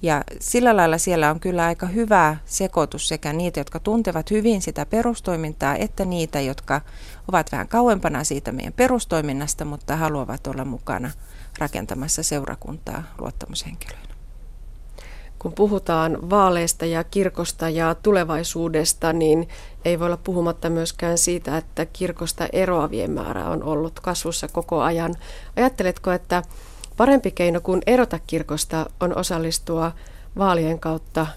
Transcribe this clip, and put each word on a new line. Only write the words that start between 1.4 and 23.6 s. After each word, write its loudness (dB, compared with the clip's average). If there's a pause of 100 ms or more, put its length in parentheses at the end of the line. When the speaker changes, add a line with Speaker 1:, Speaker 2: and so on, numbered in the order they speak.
Speaker 1:
aika 0
hyvä 4
sekoitus 0
sekä -2
niitä, -2
jotka -6
tuntevat 0
hyvin 4
sitä -4
perustoimintaa, 0
että -2
niitä, -2
jotka -2 (460)
ovat 2
vähän -4
kauempana 4
siitä -2
meidän -6
perustoiminnasta, 0
mutta -4
haluavat -2
olla -4
mukana -4 (480)
rakentamassa -4
seurakuntaa -6 (140)
luottamushenkilöinä. -10 (1200)
Speaker 2:
Kun -6
puhutaan 2
vaaleista 4
ja 0
kirkosta -2
ja 2
tulevaisuudesta, 2
niin 4 (360)
ei 2
voi 0
olla 0
puhumatta 0
myöskään 0
siitä, 0
että -4
kirkosta -4
eroavien 0
määrä -4
on -2